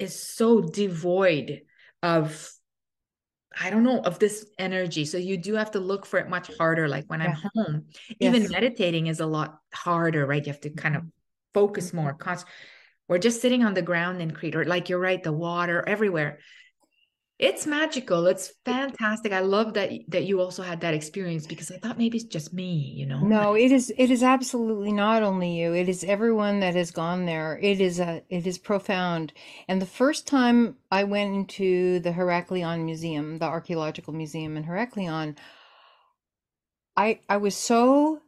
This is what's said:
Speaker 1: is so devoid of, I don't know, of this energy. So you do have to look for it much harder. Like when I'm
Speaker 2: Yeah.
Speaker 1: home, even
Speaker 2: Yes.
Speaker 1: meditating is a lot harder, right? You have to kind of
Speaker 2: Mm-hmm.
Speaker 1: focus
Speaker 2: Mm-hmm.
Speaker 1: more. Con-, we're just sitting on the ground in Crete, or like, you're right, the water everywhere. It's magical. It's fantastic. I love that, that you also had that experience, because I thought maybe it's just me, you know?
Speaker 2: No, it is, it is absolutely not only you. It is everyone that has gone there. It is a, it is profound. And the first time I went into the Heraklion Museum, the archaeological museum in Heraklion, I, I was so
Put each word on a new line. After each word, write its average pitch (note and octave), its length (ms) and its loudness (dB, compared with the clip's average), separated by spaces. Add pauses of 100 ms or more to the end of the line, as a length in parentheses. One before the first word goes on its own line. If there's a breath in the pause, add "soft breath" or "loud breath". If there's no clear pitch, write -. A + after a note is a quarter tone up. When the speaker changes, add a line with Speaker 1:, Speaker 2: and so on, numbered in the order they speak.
Speaker 1:
is - 260 -10
so A3+ 360 4
devoid F3 1000 0 (420 soft breath)
of, D#3+ 480 0 (1120)
I F#3 80 -4
don't A3 140 2
know, B3 180 4
of F3 200 -2
this G#3 260 0 (120)
energy. F#3 460 -2
So F3+ 140 -4
you F#3 180 -4
do F#3 180 -4
have G#3+ 180 -2
to G3+ 80 -2
look F#3+ 260 -4
for F#3 140 0
it - 80 -4
much F3+ 280 -6
harder. E3 320 2
Like D3 220 -4
when D#3+ 100 -4
I'm D#3+ 100 0
Speaker 2:
Yeah. D3+ 180 -4 (160)
Speaker 1:
home, D#3 220 -4 (340 loud breath)
even A#3+ 220 6
Speaker 2:
Yes. G3 100 0
Speaker 1:
meditating F3 560 0
is D#3+ 120 -2
a D#3+ 60 -2
lot D#3 320 -4 (160)
harder, E3 500 0
right? C#3+ 220 0
You C#3+ 60 -6
have - 100 -14
to D3 80 -8
kind D#3 260 -2
of D3+ 60 -4
Speaker 2:
Mm-hmm. E3 60 -12 (440)
Speaker 1:
focus G3+ 360 2
Speaker 2:
Mm-hmm. F3 80 -8
Speaker 1:
more. D3 180 -2
Con-, F3 240 -6 (680 loud breath)
we're F3+ 100 2
just A#3 240 0
sitting B3 220 4
on G3+ 100 2
the F3+ 80 0
ground F3 400 -2
in D#3+ 80 -4
Crete, D#3 260 -6
or D#3 80 0
like, F3 240 -2
you're F3+ 120 0
right, F#3 220 0
the E3 100 -2
water E3+ 540 -2
everywhere. F#3 520 0 (1040 loud breath)
It's - 240 0
magical. C4 600 0
It's F#3 260 0 (140)
fantastic. A3+ 680 -4
I F#3+ 80 0
love G3+ 320 2
that, G3+ 180 -2 (180)
that E3 160 -2
you F#3+ 180 0
also F3+ 200 -6
had F3 200 -8
that E3+ 100 0
experience, D#3+ 540 -4
because - 240 -14
I F#3 80 -14
thought A3+ 180 -8
maybe A#3 220 0
it's - 80 -10
just - 260 -8
me, F3+ 420 -4
you C#3 120 -6
know? C#3 140 -4
Speaker 2:
No, G#3 360 4
it B3+ 160 6
is, B3 240 4
it B3+ 140 6
is A#3+ 120 4
absolutely A#3 680 2
not G#3+ 300 4
only F3+ 360 0
you. E3+ 140 0
It F3+ 160 0
is F3+ 160 -2
everyone G3+ 560 2
that F3+ 140 2
has F3 160 0
gone F3+ 340 -2
there. D#3+ 380 -4
It G3+ 180 2
is F3+ 180 2
a, E3+ 300 -2
it F3 180 -4
is F#3 120 -4
profound. F3+ 760 -2 (360 loud breath)
And F#3 120 0
the F#3+ 60 -4
first C#4 400 0
time A#3+ 500 4 (140)
I G3 140 2
went G3+ 300 0
into F3+ 680 0
the F3 120 -2
Heraklion F3 720 -2
Museum, D#3+ 540 -4
the D#3+ 80 -2
archaeological D#3+ 680 -4
museum D#3 460 -8
in D#3 60 -6
Heraklion, E3+ 680 -4 (1600 loud breath)
I, G#3+ 320 2
I G3 100 2
was G3+ 180 0
so C#4 720 4